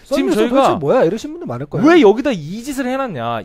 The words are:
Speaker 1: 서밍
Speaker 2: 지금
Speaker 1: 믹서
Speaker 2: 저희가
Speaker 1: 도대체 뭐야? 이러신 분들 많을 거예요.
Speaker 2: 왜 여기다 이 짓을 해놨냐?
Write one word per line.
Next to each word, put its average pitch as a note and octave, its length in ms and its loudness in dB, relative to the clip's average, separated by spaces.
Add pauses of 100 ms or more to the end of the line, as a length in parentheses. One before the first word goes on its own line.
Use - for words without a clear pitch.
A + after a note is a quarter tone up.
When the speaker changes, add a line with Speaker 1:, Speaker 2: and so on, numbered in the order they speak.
Speaker 1:
서밍 C4+ 120 -6
Speaker 2:
지금 C#4 140 0
Speaker 1:
믹서 G3+ 120 0
Speaker 2:
저희가 A#3+ 200 0
Speaker 1:
도대체 F3 180 2
뭐야? F3 240 2
이러신 A3+ 280 -2
분들 E4+ 160 -12
많을 B2 180 -8
거예요. G3+ 220 -2
Speaker 2:
왜 E4+ 140 6
여기다 A#3+ 300 4
이 F#3 320 -8
짓을 C4+ 240 -6
해놨냐? D3+ 580 -6